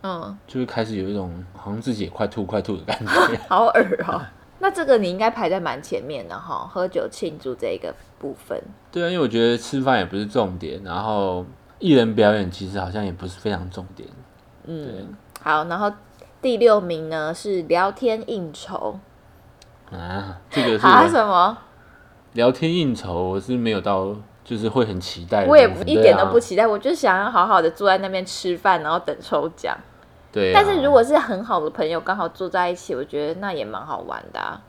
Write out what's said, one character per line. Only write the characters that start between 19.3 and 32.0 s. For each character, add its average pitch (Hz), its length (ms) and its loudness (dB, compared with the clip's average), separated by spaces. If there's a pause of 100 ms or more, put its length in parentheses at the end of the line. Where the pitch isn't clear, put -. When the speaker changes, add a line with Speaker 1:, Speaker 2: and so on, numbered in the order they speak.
Speaker 2:
啊， 92 480 -10 (100)
这 277 140 -2
个 226 160 2
是 214 60 0
Speaker 1:
啊， 254 220 10
什 302 160 4
么？ 196 320 4 (800)
Speaker 2:
聊 120 180 4
天 160 220 -2
应 156 200 0
酬 92 360 -4
我 98 100 -2
是 123 160 -4
没 117 140 0
有 104 100 0
到， 98 360 0 (280)
就 120 140 -6
是 110 100 -2
会 123 160 2
很 98 160 -2
期 87 260 -12
待 101 160 2
的 95 40 2
那 - 0 -
种。 277 60 6
Speaker 1:
我 302 60 12
也 247 100 10
不， - 160 -2
一 247 180 4
点 220 160 10
都 196 140 4
不 233 80 6
期 190 160 -4
待， 208 80 4
Speaker 2:
对 226 60 4
啊。 - 20 2
Speaker 1:
我 208 80 -2
就 277 140 0
想 190 260 2
要 208 100 -2
好 185 160 4
好 196 160 4
的 165 80 4
坐 202 180 0
在 190 120 6
那 196 100 -4
边 190 160 -4
吃 180 320 -6
饭， 180 240 2
然 151 100 -2
后 170 60 0
等 - 240 -4
抽 151 340 -2
奖。 - 220 -6 (540)
Speaker 2:
对 92 200 2
啊。 - 40 2
Speaker 1:
但 403 100 6
是 392 160 0
如 285 100 4
果 240 120 8
是 277 120 2
很 214 300 0
好 196 140 0
的 156 100 -4
朋 160 180 -4
友 160 140 -4